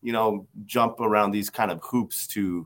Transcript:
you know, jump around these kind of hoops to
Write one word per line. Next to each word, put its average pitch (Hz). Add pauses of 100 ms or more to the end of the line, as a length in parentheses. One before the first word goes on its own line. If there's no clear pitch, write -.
you 117
know, 110 (180)
jump 117
around 104
these 101
kind 110
of 82
hoops -
to 90